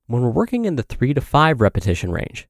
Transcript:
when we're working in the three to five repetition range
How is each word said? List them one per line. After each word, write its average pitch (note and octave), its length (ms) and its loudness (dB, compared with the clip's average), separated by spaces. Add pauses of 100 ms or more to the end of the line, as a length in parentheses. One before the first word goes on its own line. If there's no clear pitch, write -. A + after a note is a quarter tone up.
when A#2+ 160 -2
we're B2 80 2
working A#3 340 0
in F3 140 -2
the A2 60 -2
three C3+ 300 -2
to C#3+ 60 2
five D3+ 400 2
repetition F#2+ 520 0
range - 380 -8